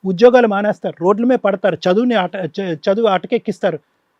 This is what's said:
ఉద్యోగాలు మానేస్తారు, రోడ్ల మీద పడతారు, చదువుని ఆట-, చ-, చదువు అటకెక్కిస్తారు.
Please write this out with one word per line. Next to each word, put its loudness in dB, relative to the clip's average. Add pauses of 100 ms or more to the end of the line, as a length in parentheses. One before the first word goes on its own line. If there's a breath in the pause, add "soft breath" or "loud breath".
ఉద్యోగాలు 4
మానేస్తారు, -4
రోడ్ల 2
మీద 2
పడతారు, -2
చదువుని 0
ఆట-, -2
చ-, -6
చదువు 0
అటకెక్కిస్తారు. -2 (400)